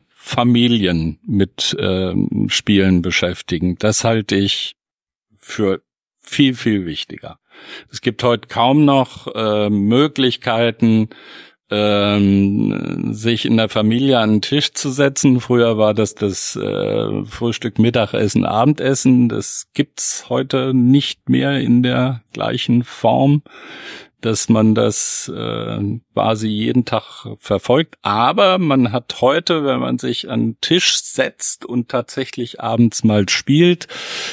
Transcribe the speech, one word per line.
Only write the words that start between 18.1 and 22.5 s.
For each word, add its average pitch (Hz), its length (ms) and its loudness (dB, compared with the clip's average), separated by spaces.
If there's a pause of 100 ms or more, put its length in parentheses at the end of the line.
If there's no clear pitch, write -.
Abendessen. 123 840 2
Das - 440 -8
gibt's - 560 -6
heute 131 440 -2
nicht 131 560 2
mehr 131 300 0
in 120 240 2
der 127 380 -2 (120)
gleichen 120 500 -2